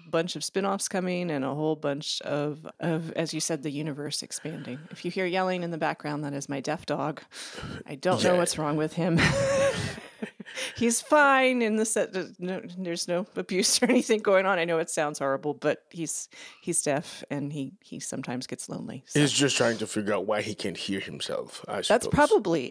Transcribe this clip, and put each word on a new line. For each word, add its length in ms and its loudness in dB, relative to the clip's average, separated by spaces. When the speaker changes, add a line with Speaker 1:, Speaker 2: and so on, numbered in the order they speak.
Speaker 1:
bunch 240 0
of 80 -8
spin-offs 460 -2
coming 420 -2
and 140 0
a 100 -2
whole 220 0
bunch 460 -4
of, 440 -4
of, 320 -2
as 200 -2
you 60 -4
said, 240 -2
the 80 -4
universe 520 -6
expanding. 580 -10
If 140 -12
you 80 -4
hear 140 0
yelling 360 0
in 80 -4
the 80 -4
background, 460 -2
that 80 -6
is 160 -6
my 100 -4
deaf 260 -4
dog. 380 -4
I 80 -10
don't 300 2
know 80 6
Speaker 2:
Yeah. 60 6
Speaker 1:
what's 200 2
wrong 180 0
with 180 0
him. 300 2
<laughs> 60 6
He's 260 2
fine 600 6
in 140 2
the 80 4
set. 280 0
There's 280 -6
no, 200 -4
there's 300 -4
no 180 0
abuse 460 2
or 60 6
anything 320 4
going 260 6
on. 120 4
I 60 2
know 140 2
it 120 -2
sounds 300 0
horrible, 340 0
but 360 0
he's, 380 -6
he's 220 -2
deaf 480 -2
and 220 -4
he, 280 -6
he 200 -14
sometimes 480 -6
gets 200 -10
lonely, 380 -10
so. 140 2
Speaker 2:
He's 120 6
just 240 4
trying 220 4
to 80 -4
figure 260 0
out 140 0
why 160 2
he 140 -6
can't 200 -4
hear 220 -4
himself, 720 -8
I 80 -4
Speaker 1:
That's 100 -2
Speaker 2:
suppose. 220 4
Speaker 1:
probably 640 4